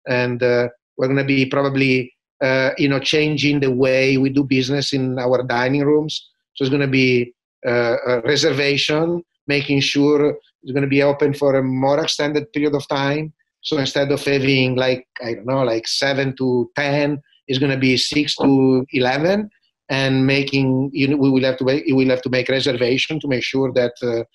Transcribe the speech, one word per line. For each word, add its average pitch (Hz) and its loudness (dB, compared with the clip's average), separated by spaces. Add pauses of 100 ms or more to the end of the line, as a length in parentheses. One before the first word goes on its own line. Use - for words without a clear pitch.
and, 123 -2
uh, 120 2 (280)
we're 131 -2
gonna 139 0
be 135 2
probably, 135 0 (320)
uh, 131 2
you 143 2
know, 139 2
changing 147 0
the 135 0
way 131 2
we 135 2
do 139 0
business 135 -2
in 131 -2
our 127 0
dining 127 0
rooms. 151 0 (240)
So 139 -4
it's 127 0
gonna 143 0
be 127 2 (320)
uh, 120 0 (120)
uh, 120 0
reservation, 147 0 (240)
making 143 0
sure 147 2 (260)
it's 131 -12
gonna 139 -2
be 139 2
open 143 2
for 139 2
a 135 0
more 131 0
extended 147 -4
period 147 -2
of 139 -4
time. 147 -2 (280)
So - -4
instead 139 -2
of 139 -2
having, 135 2
like, 127 -2 (160)
I 117 -6
don't 104 -14
know, 135 0
like, 117 -2
seven 139 -2
to 123 -2
ten, 143 -2 (260)
it's 131 -2
gonna 135 0
be 131 2
six 147 -2
to 131 2
eleven, 156 0 (400)
and 135 2
making, 135 0
you 139 0
know, 151 2
we 139 4
will 131 2
have 127 0
to 135 -2
make, 139 0
we 147 0
will 131 4
have 127 0
to 127 -4
make 127 -2
reservation 131 0
to 143 -8
make 123 -2
sure 135 -2
that, 120 0 (100)
uh, 117 -4 (100)